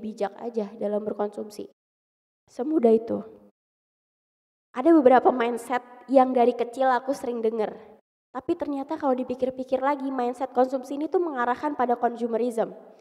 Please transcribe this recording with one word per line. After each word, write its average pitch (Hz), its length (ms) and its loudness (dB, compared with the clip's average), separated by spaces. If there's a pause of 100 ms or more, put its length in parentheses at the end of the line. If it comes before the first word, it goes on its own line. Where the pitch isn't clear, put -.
bijak 202 400 -6
aja 226 240 -4 (140)
dalam 208 260 -2
berkonsumsi. 208 640 -8 (800)
Semudah 247 400 2
itu. 208 320 2 (1500)
Ada 254 160 4
beberapa 262 400 8
mindset 247 560 -2 (240)
yang 262 240 6
dari 240 240 4
kecil 254 320 -2
aku 247 240 0
sering 240 240 -6
denger. 220 320 -2 (640)
Tapi 339 240 -4
ternyata 285 400 -6
kalau 269 160 2
dipikir-pikir 254 640 -4
lagi, 269 320 -2
mindset 254 400 -4
konsumsi 262 480 0
ini 302 80 -4
tuh 359 160 0
mengarahkan 277 560 -2
pada 247 160 2
consumerism. 226 800 -2 (260)